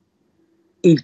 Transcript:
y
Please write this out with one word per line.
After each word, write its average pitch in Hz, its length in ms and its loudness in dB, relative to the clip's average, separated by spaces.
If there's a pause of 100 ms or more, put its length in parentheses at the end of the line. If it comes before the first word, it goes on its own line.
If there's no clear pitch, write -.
(840)
y 170 220 2